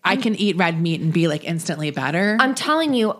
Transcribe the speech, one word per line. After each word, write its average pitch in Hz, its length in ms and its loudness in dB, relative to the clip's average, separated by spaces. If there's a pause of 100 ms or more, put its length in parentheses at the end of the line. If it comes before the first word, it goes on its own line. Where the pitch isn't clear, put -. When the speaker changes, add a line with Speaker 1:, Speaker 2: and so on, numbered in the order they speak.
Speaker 1:
I 190 120 2
can 247 200 0
eat 196 220 0
red 165 240 0
meat 165 200 0
and 156 120 0
be, 165 140 4
like, 151 160 -2
instantly 156 480 -4
better. 170 480 0
Speaker 2:
I'm 247 160 2
telling 302 380 0
you, 220 260 2